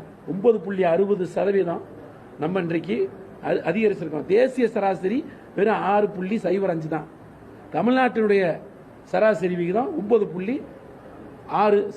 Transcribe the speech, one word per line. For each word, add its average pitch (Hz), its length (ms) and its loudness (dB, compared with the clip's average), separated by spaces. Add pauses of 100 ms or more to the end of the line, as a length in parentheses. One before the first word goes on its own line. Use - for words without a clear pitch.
(320)
ஒன்பது 208 340 4
புள்ளி 190 180 -2 (100)
அறுபது 190 300 2 (120)
சதவீதம் 185 480 0 (580)
நம்ம 185 240 -2
இன்றைக்கு 165 320 -2 (520)
அ-, - 200 0
அதிகரிச்சிருக்கோம். 165 640 -2
தேசிய 254 300 2 (100)
சராசரி 196 440 0 (380)
வெறும் 190 260 2 (100)
ஆறு 208 220 4
புள்ளி 185 300 -2
சைபர் 185 280 0
அஞ்சு 160 220 -4
தான். 151 120 -6 (680)
தமிழ்நாட்டினுடைய 220 680 4 (680)
சராசரி 185 500 2
விகிதம் 208 280 0 (100)
ஒன்பது 208 340 4
புள்ளி 190 220 -4 (1080)
ஆறு 208 160 6 (180)